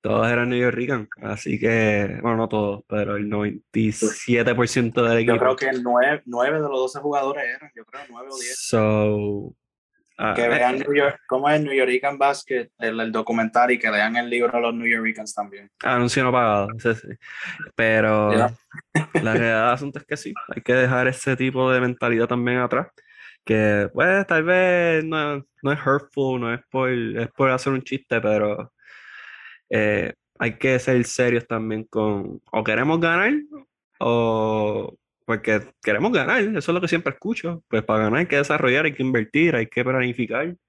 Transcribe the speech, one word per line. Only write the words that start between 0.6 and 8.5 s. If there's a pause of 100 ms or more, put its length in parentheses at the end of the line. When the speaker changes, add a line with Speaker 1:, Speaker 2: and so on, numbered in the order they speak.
Speaker 1:
así
que,
bueno,
no
todos,
pero
el
noventa
y
siete
por
ciento
del
Speaker 2:
Yo
Speaker 1:
equipo.
Speaker 2:
creo
que
nueve,
nueve
de
los
doce
jugadores
eran,
yo
creo,
nueve
o
diez.